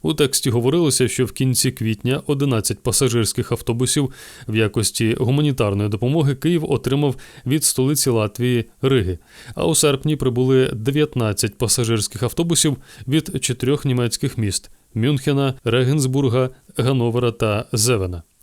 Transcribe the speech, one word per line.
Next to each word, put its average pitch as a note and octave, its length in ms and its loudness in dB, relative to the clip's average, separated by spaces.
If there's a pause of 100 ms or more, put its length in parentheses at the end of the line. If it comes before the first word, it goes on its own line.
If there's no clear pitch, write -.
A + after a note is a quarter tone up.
У D#3 120 0
тексті C#3 360 0
говорилося, B2+ 580 2
що B2+ 180 0
в A#2 60 -6
кінці C3 400 0
квітня A#2+ 560 -2
одинадцять C3+ 560 0
пасажирських A#2 680 0
автобусів B2 600 -2 (340)
в A2 80 -4
якості A2 640 0
гуманітарної B2 680 0
допомоги C3+ 460 0
Київ D#3+ 360 0
отримав C#3 440 0 (300)
від D3 180 0
столиці C#3 460 0
Латвії A2+ 560 0 (160)
Риги. G#2 380 0 (360)
А E3+ 120 -2
у D#3+ 80 0
серпні D3 400 2
прибули C3 580 2
дев'ятнадцять A#2+ 840 -2
пасажирських A2+ 680 -2
автобусів D#3 540 0 (300)
від C#3+ 360 -2
чотирьох B2+ 420 0
німецьких B2 520 -2
міст: G#2 320 -4 (240)
Мюнхена, C3+ 600 0 (100)
Регенсбурга, C3 880 2 (280)
Гановера A#2+ 540 2
та A2 400 -2
Зевена. G2+ 520 0 (200)